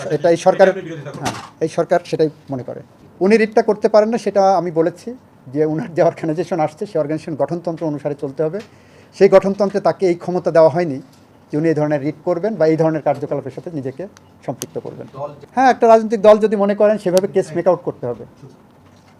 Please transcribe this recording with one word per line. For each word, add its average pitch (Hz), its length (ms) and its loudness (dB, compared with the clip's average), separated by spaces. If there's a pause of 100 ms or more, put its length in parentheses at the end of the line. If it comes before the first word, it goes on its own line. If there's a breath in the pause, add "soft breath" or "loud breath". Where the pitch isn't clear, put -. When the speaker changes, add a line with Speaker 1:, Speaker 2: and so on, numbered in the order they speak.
Speaker 1:
এটা 165 200 0
এই 170 80 4
সরকারের, 185 580 2 (240)
হ্যাঁ, 127 140 -6 (280)
এই 160 60 -2
সরকার 170 380 -2
সেটাই 156 240 -2 (200)
মনে 127 140 -8
করে। - 180 -12 (380)
উনি 202 180 4
রিটটা 220 240 2
করতে 208 280 -2
পারেন 214 200 4
না, 233 80 -4
সেটা 196 400 2
আমি 170 140 -4
বলেছি 170 440 -4 (320)
যে 143 180 -2
উনার 156 280 -4
যে 175 80 0
অর্গানাইজেশন 165 580 -2
আসছে, 156 260 -4
সেই 180 140 -4
অর্গানাইজেশন 156 360 -6
গঠনতন্ত্র 165 500 -4
অনুসারে 147 300 -6
চলতে 143 280 -6
হবে। 160 160 -4 (540 soft breath)
সেই 196 160 4
গঠনতন্ত্রে 196 520 2
তাকে 180 260 0
এই 175 80 2
ক্ষমতা 175 360 -4
দেওয়া 160 180 6
হয়নি 151 320 -2 (500)
যে 147 60 -4
উনি 160 100 0
এই 160 80 2
ধরনের 151 260 -2
রিট 151 140 -6 (100)
করবেন 180 300 -2
বা 156 120 2
এই 160 100 2
ধরনের 160 240 0
কার্যকলাপের 139 500 -4
সাথে 160 220 -14
নিজেকে 135 340 -10 (380)
সম্পৃক্ত - 340 -10
করবেন। - 340 -14
Speaker 2:
দল 143 280 -12
যে - 140 -20
Speaker 1:
হ্যাঁ, 262 140 4
একটা 247 180 2
রাজনৈতিক 226 340 4
দল 214 160 8
যদি 214 180 0
মনে 202 200 0
করেন 208 220 2
সেভাবে 185 300 0
কেস 156 280 -2
মেক 170 120 0
আউট 175 140 2
করতে - 260 -8
হবে, 117 180 -10 (960)